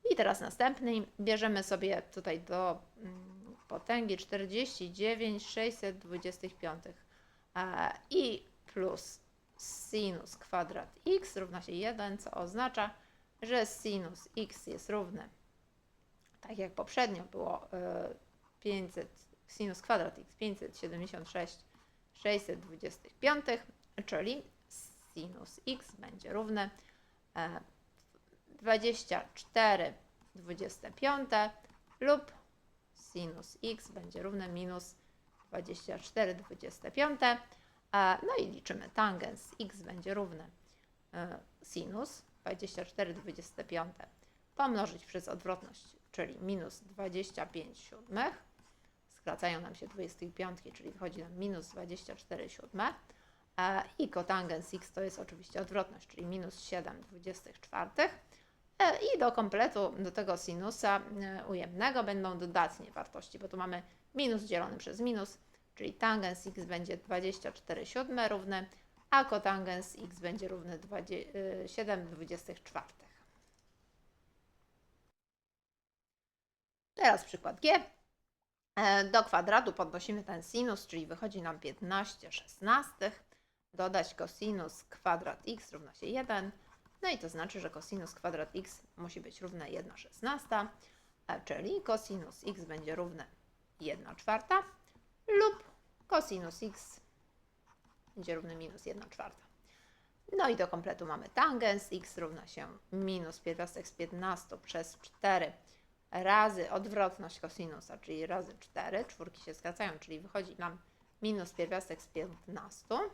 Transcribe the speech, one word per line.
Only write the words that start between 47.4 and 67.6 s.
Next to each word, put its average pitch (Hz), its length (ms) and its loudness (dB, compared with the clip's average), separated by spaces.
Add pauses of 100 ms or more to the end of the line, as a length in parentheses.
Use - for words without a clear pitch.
pięć - 320 -10
siódmych. 226 640 -4 (640)
Skracają 170 520 -2
nam 175 140 -10
się - 120 -12
dwudziestej 175 460 -8
piątki, 180 400 -8
czyli - 180 -12
wychodzi 170 320 -8
nam 170 100 -12
minus 180 360 -4
dwadzieścia 180 480 -10
cztery - 340 -8
siódme. - 440 -2 (680)
E, 190 220 4 (160)
i 285 100 2
kotangens 175 680 0
x - 180 -10
to - 80 -4
jest 190 180 -2
oczywiście - 420 -8
odwrotność, 190 460 -2
czyli - 200 -8
minus 185 340 -6
siedem - 400 -6
dwudziestych 180 600 -12
czwartych. - 580 0 (600)
E, 359 180 10
i 427 220 4
do 240 140 8
kompletu, 208 640 4
do 190 120 -2
tego 185 260 2
sinusa, 196 640 2 (200)
e, 190 260 -6
ujemnego 196 580 2
będą 190 340 0
dodatnie 175 540 2
wartości, - 460 -10
bo 196 100 -10
tu - 80 -8
mamy 180 260 -2 (320)
minus 240 280 4
dzielony 180 360 0
przez - 220 -8
minus, 226 380 0 (360)
czyli 202 200 -6
tangens 196 520 2
x 185 180 -8
będzie 175 320 -4
dwadzieścia 190 560 -2
cztery - 340 -6